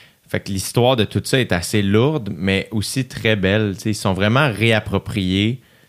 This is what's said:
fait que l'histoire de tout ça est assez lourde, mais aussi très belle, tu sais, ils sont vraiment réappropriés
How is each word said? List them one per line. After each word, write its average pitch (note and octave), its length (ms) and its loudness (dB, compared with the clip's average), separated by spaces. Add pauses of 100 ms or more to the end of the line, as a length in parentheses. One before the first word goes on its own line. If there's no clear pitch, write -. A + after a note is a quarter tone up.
(280)
fait G#2 120 -4
que - 120 -8
l'histoire A#2+ 440 0
de A2 80 2
tout G2 200 -2
ça - 160 0
est A#2 120 -2
assez F#2 320 0
lourde, G#2+ 520 0
mais F#2+ 360 -2
aussi A2+ 360 -4
très - 280 0
belle, G2+ 400 0
tu - 80 -12
sais, A2+ 80 -2
ils G#2 40 -4
sont G2+ 180 -2
vraiment A2+ 380 2
réappropriés G#2+ 1120 0 (280)